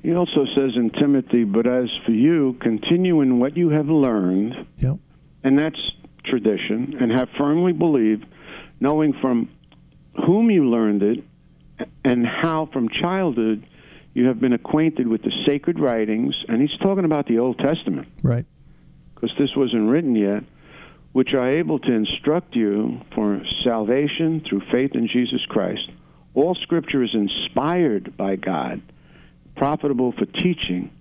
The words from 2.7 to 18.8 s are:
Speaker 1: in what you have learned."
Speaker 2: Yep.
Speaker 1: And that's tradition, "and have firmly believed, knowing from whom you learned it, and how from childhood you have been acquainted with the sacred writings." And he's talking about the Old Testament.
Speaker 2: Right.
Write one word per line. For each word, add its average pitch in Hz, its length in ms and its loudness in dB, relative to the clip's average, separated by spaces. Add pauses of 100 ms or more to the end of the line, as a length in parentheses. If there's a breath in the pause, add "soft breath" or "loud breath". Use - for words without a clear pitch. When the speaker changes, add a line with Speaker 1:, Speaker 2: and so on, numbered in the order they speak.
Speaker 1:
in 127 180 4
what 135 180 0
you 170 120 2
have 151 200 2
learned." 110 680 2 (220)
Speaker 2:
Yep. 131 180 0 (480)
Speaker 1:
And 135 120 4
that's 151 220 0 (460)
tradition, 110 760 -2
"and 120 140 0
have 127 160 0 (100)
firmly 160 340 2
believed, 135 540 2 (540 loud breath)
knowing 151 320 2
from 123 360 0 (760)
whom 220 240 4
you 165 180 4
learned 107 360 2
it, 113 180 0 (800)
and 123 220 2
how 156 460 -2
from 120 160 -2
childhood 123 720 -2 (520 loud breath)
you 123 120 4
have 120 140 0
been 127 120 2
acquainted 151 540 0
with 113 160 0
the - 80 -2 (160)
sacred 147 320 0
writings." 117 560 0 (140)
And 113 120 0
he's 147 200 0
talking 196 240 0
about 151 240 0
the 113 100 2
Old 123 200 0
Testament. 98 500 -2 (160)
Speaker 2:
Right. 120 200 0 (680 soft breath)